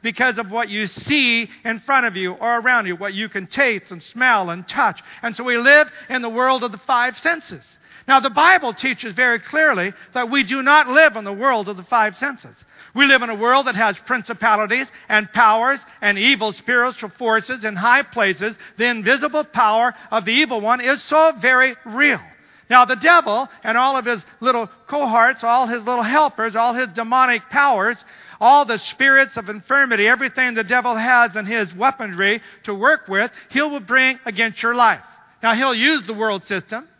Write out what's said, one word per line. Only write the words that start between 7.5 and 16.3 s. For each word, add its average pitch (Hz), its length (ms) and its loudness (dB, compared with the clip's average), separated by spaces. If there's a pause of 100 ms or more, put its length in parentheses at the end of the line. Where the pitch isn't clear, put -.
Now, 269 120 6
the 269 100 0
Bible 294 440 2
teaches 247 400 -8
very 233 260 0
clearly 269 540 -2 (200)
that 247 160 -4
we 277 140 0
do 254 180 -4
not 294 260 4
live 277 280 4
in 220 80 -8
the 202 100 -8
world 220 340 -2
of 202 100 -10
the 185 60 -16
five 214 340 -2
senses. 254 380 -12 (380)
We 277 140 2
live 262 160 4
in 233 60 -8
a 226 60 -6
world 247 320 2
that 247 80 -4
has 208 220 -2
principalities 220 880 -2 (220)
and 214 240 -2
powers 233 460 2 (220)
and 202 180 0
evil 220 340 0